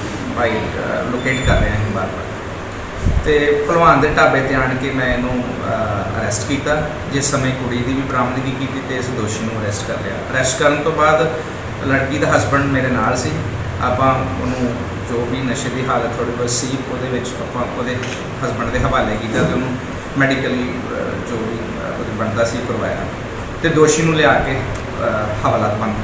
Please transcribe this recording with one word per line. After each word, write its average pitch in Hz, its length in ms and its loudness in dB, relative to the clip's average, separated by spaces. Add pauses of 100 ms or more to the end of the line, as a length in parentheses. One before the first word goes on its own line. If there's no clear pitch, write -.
(380)
ਭਾਈ, 117 140 2
ਅਹ, - 600 -2
ਲੋਕੇਟ 127 360 0
ਕਰ - 120 4
ਰਿਹਾ 104 160 2
ਸੀ 104 200 0
ਬਾਰ-ਬਾਰ। 95 300 -4 (1000)
ਤੇ 147 420 6
ਭਲਵਾਨ 160 340 6
ਦੇ 151 160 4
ਢਾਬੇ 131 220 6
'ਤੇ 135 160 2
ਆਣ 131 200 2
ਕੇ 131 160 -2
ਮੈਂ 127 220 0
ਇਹਨੂੰ, 123 300 0
ਅਹ, 104 760 -2
ਅਰੈਸਟ 104 260 0
ਕੀਤਾ, 147 420 0 (240)
ਜਿਸ 135 180 2
ਸਮੇਂ 131 200 2
ਕੁੜੀ 123 260 -2
ਦੀ 127 160 0
ਵੀ 135 80 0
ਬਰਾਮਦਗੀ 131 580 -2
ਕੀਤੀ 135 300 -4
ਤੇ 131 60 -2
ਇਸ 123 100 -2
ਦੋਸ਼ੀ 110 400 -4
ਨੂੰ 110 180 -2
ਅਰੈਸਟ 101 240 -2
ਕਰ 110 60 -4
ਲਿਆ। 98 420 -4
ਅਰੈਸਟ 127 240 2
ਕਰਨ 147 240 6
ਤੋਂ 160 80 2
ਬਾਅਦ 156 400 4 (560)
ਲੜਕੀ 135 300 0
ਦਾ 151 200 2
ਹਸਬੈਂਡ 139 260 2
ਮੇਰੇ 135 240 2
ਨਾਲ 117 300 0
ਸੀ, 156 140 -2 (500)
ਆਪਾਂ 123 340 2
ਉਹਨੂੰ 127 600 -2 (340)
ਜੋ 120 220 -2
ਵੀ 131 60 -2
ਨਸ਼ੇ 120 320 -2
ਦੀ 123 200 -2
ਹਾਲਤ 120 280 0
ਥੋੜ੍ਹੀ 120 160 -2
ਬਹੁਤ 120 160 -2
ਸੀ - 180 2 (240)
ਉਹਦੇ 127 160 -4
ਵਿੱਚ 123 220 -2 (120)
ਆਪਾਂ - 360 -4
ਉਹਦੇ 123 180 -2 (500)
ਹਸਬੈਂਡ 113 240 -2
ਦੇ 123 100 0
ਹਵਾਲੇ 127 420 2
ਕੀਤਾ 107 220 0
ਤੇ - 100 2
ਉਹਨੂੰ 127 240 0 (400)
ਮੈਡੀਕਲੀ, 135 460 2
ਅਹ, - 680 -4
ਜੋ 117 80 -4
ਵੀ, 110 200 -4
ਅਹ, - 420 -4
ਉਹਦੇ 113 120 -4
ਬਣਦਾ 107 320 0
ਸੀ 127 140 0 (100)
ਕਰਵਾਇਆ 101 300 -2 (680)
ਤੇ 165 60 4
ਦੋਸ਼ੀ 156 340 6
ਨੂੰ 160 120 4
ਲਿਆ 143 180 6
ਕੇ, - 180 2
ਅਹ, 113 960 -2
ਹਵਾਲਾਤ 107 260 2
ਬੰਦ 107 200 -2 (100)